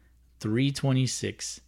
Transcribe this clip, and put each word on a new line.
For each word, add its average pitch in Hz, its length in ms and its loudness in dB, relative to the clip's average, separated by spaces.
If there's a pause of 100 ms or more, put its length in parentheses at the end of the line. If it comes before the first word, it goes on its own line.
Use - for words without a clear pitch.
(380)
three 127 320 2
twenty-six. 131 960 -2